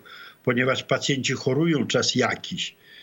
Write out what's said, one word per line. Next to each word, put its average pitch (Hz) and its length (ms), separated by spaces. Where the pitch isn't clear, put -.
ponieważ 127 400
pacjenci 135 480
chorują 147 540
czas - 280
jakiś. 107 600